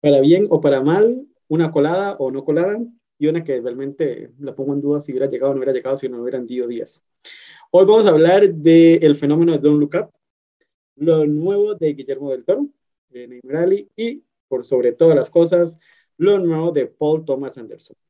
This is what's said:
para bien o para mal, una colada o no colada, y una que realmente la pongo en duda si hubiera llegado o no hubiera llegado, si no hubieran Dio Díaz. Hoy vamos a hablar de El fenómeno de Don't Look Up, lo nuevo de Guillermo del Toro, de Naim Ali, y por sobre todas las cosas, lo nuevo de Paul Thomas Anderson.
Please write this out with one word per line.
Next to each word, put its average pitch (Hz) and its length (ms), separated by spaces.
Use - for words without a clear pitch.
para 143 180
bien 180 300
o 160 100
para 139 220
mal, 214 420
una 160 240
colada 170 480
o 131 140
no 135 120
colada, 175 320
y 147 100
una 165 160
que 135 160
realmente 131 800
la 139 120
pongo 139 220
en 143 60
duda 147 200
si 139 120
hubiera 131 160
llegado 135 240
o - 20
no 131 60
hubiera 131 120
llegado, 131 240
si 131 120
no 123 120
hubieran 127 240
Dio 123 220
Díaz. 120 380
Hoy 190 160
vamos 214 200
a - 20
hablar 175 440
de 165 440
El 156 180
fenómeno 151 380
de 151 60
Don't 147 200
Look 147 160
Up, 190 160
lo 156 280
nuevo 196 520
de 156 180
Guillermo 135 360
del 127 140
Toro, 277 220
de 123 180
Naim 127 280
Ali, 180 380
y 233 300
por 127 180
sobre 123 240
todas 165 240
las 135 160
cosas, 170 480
lo 202 240
nuevo 165 320
de 139 140
Paul 156 380
Thomas 135 320
Anderson. - 400